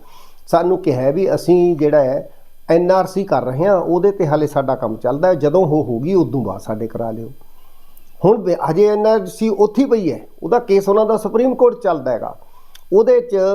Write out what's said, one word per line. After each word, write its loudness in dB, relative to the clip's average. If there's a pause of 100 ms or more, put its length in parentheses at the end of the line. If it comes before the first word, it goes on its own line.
(480)
ਸਾਨੂੰ 2
ਕਿਹਾ 0
ਵੀ 0
ਅਸੀਂ 2
ਜਿਹੜਾ 2
ਹੈ -2 (400)
ਐਨ 2
ਆਰ 2
ਸੀ -4
ਕਰ 0
ਰਹੇ -2
ਹਾਂ, 4
ਉਹਦੇ 0
'ਤੇ -2
ਹਾਲੇ 0
ਸਾਡਾ -2
ਕੰਮ -6
ਚੱਲਦਾ -2
ਹੈ, 4
ਜਦੋਂ 0
ਉਹ 0
ਹੋਊਗੀ -4
ਉਦੋਂ 0
ਬਾਅਦ -8
ਸਾਡੇ -8
ਕਰਾ -8
ਲਿਓ। -12 (960)
ਹੁਣ 4
ਬੇ-, -2 (140)
ਹਜੇ 2
ਐਨ 0
ਆਰ 2
ਸੀ -4
ਉੱਥੇ 2
ਹੀ 0
ਪਈ 0
ਹੈ, -6 (240)
ਉਹਦਾ 0
ਕੇਸ 0
ਉਹਨਾਂ 2
ਦਾ 0
ਸੁਪਰੀਮ 0
ਕੋਰਟ 4
ਚੱਲਦਾ -2
ਹੈਗਾ। -6 (580)
ਉਹਦੇ 4
'ਚ -2 (180)